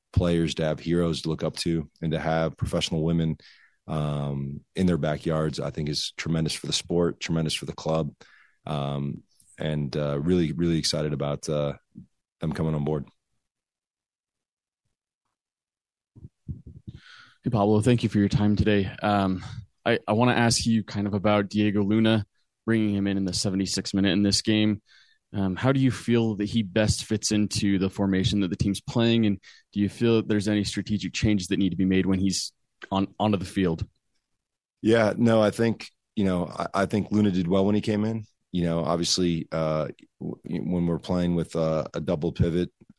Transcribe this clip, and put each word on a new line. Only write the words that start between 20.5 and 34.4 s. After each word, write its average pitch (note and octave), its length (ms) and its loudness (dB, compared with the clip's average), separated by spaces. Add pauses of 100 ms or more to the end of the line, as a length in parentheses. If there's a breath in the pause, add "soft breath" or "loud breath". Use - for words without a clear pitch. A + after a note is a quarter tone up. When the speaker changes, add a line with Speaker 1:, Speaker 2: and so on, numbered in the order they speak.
Speaker 2:
you A2+ 180 2
kind G#2 240 -4
of G2 60 -2
about G#2 360 2
Diego G#2 320 2
Luna, A2 440 4 (400)
bringing A2 280 2
him G2+ 140 0
in G2 100 0
in F#2+ 80 -2
the F2+ 80 -4
seventy-sixth F#2+ 600 -2
minute G2 180 2
in G2+ 120 2
this G2+ 180 2
game. G#2+ 400 2 (520 soft breath)
Um, F#2+ 220 -2
how B2+ 160 2
do C#3 80 2
you C3 100 4
feel A2+ 460 0
that G#2 140 -2
he A#2 120 0
best G2+ 440 0
fits - 260 -2
into G#2 480 0
the F#2+ 100 0
formation G2 520 0
that F#2 80 0
the G2 80 -4
team's G2 240 -2
playing? A#2 440 2
And G2+ 140 0 (320 loud breath)
do G2+ 80 -4
you G2+ 80 2
feel A#2 300 2
that G#2 100 0
there's G#2 200 0
any G#2 160 2
strategic F#2+ 500 -4
changes G#2 340 0
that F#2 120 -2
need F#2+ 100 2
to E2+ 80 -6
be F#2+ 80 2
made F#2 200 2
when F#2+ 140 0
he's F#2+ 320 -2 (400)
on, F#2+ 160 0 (120)
onto G#2 180 2
the F2+ 80 -4
field? F2+ 400 -2 (960)